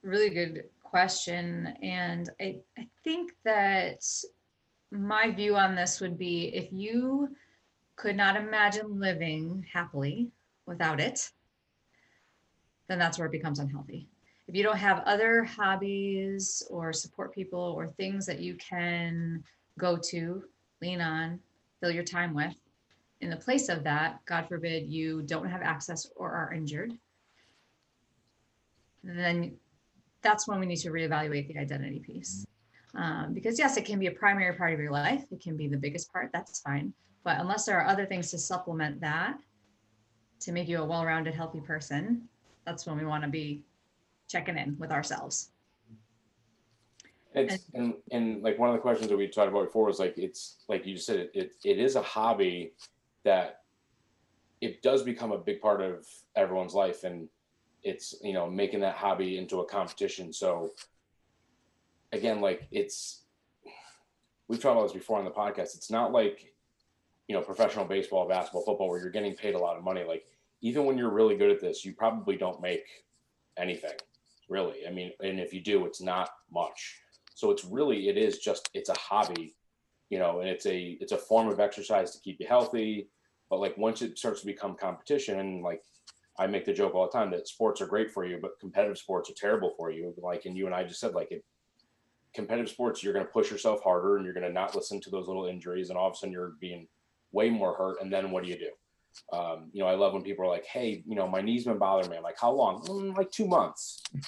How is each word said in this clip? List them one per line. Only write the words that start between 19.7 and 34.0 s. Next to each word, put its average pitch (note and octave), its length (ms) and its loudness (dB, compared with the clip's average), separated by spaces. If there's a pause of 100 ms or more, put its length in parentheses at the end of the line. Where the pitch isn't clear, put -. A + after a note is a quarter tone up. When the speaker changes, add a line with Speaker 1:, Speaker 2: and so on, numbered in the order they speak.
Speaker 1:
go F3 180 2
to, E3+ 480 -4 (380)
lean F3+ 180 -4
on, E3 400 -2 (400)
fill F3 100 0
your E3+ 140 -2
time F3 300 -2
with, D3+ 200 -2 (680)
in F3 80 -6
the E3 60 -4
place C4+ 340 2
of D#3+ 140 -2
that, D#3 420 0
God E3+ 200 -2
forbid E3 400 -4
you D#3+ 360 -2
don't D#3+ 260 -4
have F3 140 -4
access D#3+ 520 -4
or F3+ 160 -6
are E3 220 -4
injured, D#3+ 400 -6 (2000)
then F3 540 0 (640)
that's G#3 260 6
when G3+ 140 0
we F#3 60 0
need F3 120 -2
to E3 120 -4
reevaluate D3+ 580 0
the D3+ 100 -8
identity C#3 420 -4
piece. - 460 -10 (480)
Um, D#3+ 380 -2
because A3+ 260 -2
yes, C4+ 200 4
it G3 80 -2
can G#3 120 -2
be F#3+ 100 2